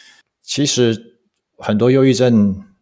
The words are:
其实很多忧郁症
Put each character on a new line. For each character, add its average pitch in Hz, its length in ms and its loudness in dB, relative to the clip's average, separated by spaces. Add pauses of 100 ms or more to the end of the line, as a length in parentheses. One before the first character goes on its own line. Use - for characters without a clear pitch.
(420)
其 - 240 -6
实 117 480 -2 (420)
很 - 220 -4
多 117 100 0
忧 135 160 2
郁 135 80 4
症 107 520 0 (160)